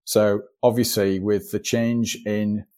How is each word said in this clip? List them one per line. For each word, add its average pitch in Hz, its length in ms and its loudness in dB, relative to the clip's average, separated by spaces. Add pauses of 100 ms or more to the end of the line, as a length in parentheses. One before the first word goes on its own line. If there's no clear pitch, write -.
So 104 380 2 (200)
obviously, 110 580 2
with 101 320 -2
the 104 80 -4
change 117 640 -2
in 104 380 -2 (140)